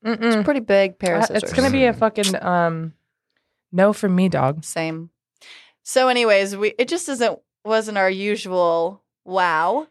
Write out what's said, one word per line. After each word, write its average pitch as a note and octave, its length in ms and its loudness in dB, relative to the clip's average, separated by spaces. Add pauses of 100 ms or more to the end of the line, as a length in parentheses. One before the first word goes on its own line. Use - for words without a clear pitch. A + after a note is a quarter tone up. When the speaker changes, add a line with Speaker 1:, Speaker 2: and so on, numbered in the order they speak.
Speaker 1:
Mm-mm. A3 200 -4
Speaker 2:
It's A#3 120 2
a G#3+ 60 0
pretty C#4 180 0
big G3 380 2
pair F3+ 180 0
of E3+ 60 2
Speaker 1:
Uh, A3+ 40 2
Speaker 2:
scissors. G#3 180 -2
Speaker 1:
it's - 100 -8
gonna C4 160 2
be C4 160 2
a A#3 80 2
Speaker 3:
Mm. - 40 -14
Speaker 1:
fucking, G#3 460 -2
um, E3 480 -2 (800)
no F#3+ 220 4
from G3 200 0
me, F#3 140 4
dog. D3 360 -2
Speaker 2:
Same. E3 460 -8 (720)
So, B3+ 260 2
anyways, G#3 480 2
we, G#3 220 -2
it B3 100 0
just E4+ 200 -6
isn't, A#3 300 -2 (260)
wasn't G#3+ 340 -2
our F#3+ 120 2
usual F#3+ 920 -2 (220)
wow. F#3 680 0